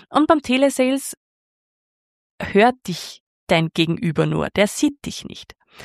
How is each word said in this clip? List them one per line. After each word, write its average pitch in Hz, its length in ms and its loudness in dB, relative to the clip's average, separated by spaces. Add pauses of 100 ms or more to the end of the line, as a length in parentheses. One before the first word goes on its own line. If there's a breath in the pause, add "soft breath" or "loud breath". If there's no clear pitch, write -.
Und 302 180 2
beim 320 140 4
Telesales 262 760 0 (1300)
hört 233 340 2 (120)
dich - 340 -10 (260)
dein 165 220 2
Gegenüber 160 560 0
nur, 151 240 -2
der 208 180 2
sieht - 380 -4
dich - 180 -12
nicht. - 320 -16 (280 loud breath)